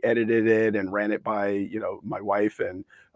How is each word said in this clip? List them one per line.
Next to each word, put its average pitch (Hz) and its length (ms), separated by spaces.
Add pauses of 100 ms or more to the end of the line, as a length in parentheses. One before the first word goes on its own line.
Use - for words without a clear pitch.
edited 113 440
it 110 280
and 95 180
ran 104 180
it 104 120
by, 104 260
you 101 300
know, 98 240
my 104 180
wife 104 380
and 95 260 (300)